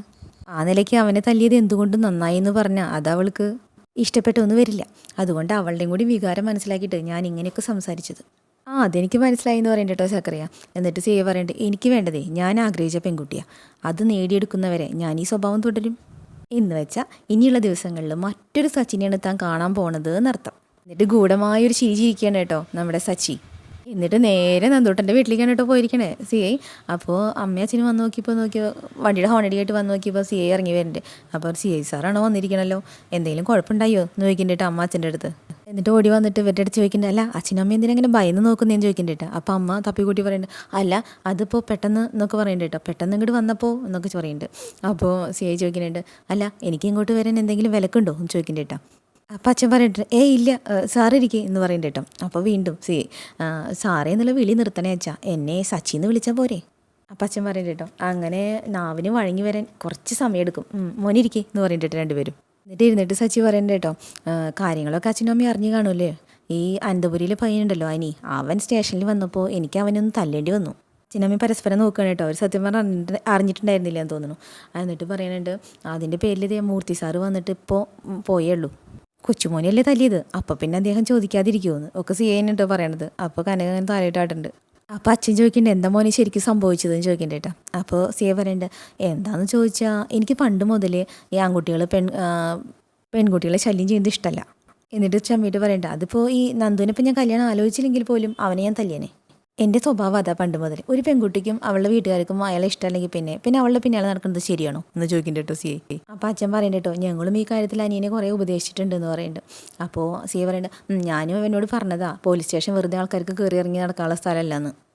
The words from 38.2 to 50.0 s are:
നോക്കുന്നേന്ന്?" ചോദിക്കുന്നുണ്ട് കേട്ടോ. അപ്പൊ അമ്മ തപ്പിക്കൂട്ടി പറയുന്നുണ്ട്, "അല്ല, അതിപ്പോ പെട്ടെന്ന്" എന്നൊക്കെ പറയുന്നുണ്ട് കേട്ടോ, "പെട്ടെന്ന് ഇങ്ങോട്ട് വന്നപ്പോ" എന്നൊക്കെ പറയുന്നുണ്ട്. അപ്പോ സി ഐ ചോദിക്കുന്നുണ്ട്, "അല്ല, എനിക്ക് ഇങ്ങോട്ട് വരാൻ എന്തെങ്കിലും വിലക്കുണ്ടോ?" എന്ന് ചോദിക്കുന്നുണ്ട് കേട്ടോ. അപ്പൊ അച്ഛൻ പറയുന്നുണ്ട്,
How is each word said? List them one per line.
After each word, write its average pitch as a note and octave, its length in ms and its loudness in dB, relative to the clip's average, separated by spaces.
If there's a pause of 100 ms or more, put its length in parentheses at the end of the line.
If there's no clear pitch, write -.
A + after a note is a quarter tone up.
നോക്കുന്നേന്ന്?" A3 420 4
ചോദിക്കുന്നുണ്ട് E3+ 360 0
കേട്ടോ. D#3+ 140 -8
അപ്പൊ E3+ 160 -2
അമ്മ F#3 280 0
തപ്പിക്കൂട്ടി G3+ 420 0
പറയുന്നുണ്ട്, G3 360 -4 (160)
"അല്ല, F#3+ 180 2 (340)
അതിപ്പോ G3+ 340 -2
പെട്ടെന്ന്" G#3+ 420 0 (100)
എന്നൊക്കെ G#3 240 -2
പറയുന്നുണ്ട് F3+ 400 -2
കേട്ടോ, D#3 100 -8
"പെട്ടെന്ന് G3 300 -2
ഇങ്ങോട്ട് A3 220 0
വന്നപ്പോ" A3+ 320 0 (160)
എന്നൊക്കെ F#3 320 -6
പറയുന്നുണ്ട്. D3+ 280 -8 (400)
അപ്പോ F#3+ 220 0 (220)
സി F#3+ 140 -6
ഐ F3 120 0
ചോദിക്കുന്നുണ്ട്, F3 460 -4 (280)
"അല്ല, G3+ 220 -2 (100)
എനിക്ക് E3+ 260 -2
ഇങ്ങോട്ട് G#3 240 0
വരാൻ A3+ 260 2
എന്തെങ്കിലും G#3+ 340 0
വിലക്കുണ്ടോ?" G3 480 2
എന്ന് E3+ 140 -6
ചോദിക്കുന്നുണ്ട് D#3 400 -4
കേട്ടോ. D3+ 40 -8 (520)
അപ്പൊ G#3 200 -2
അച്ഛൻ B3 200 4
പറയുന്നുണ്ട്, A#3 320 4 (120)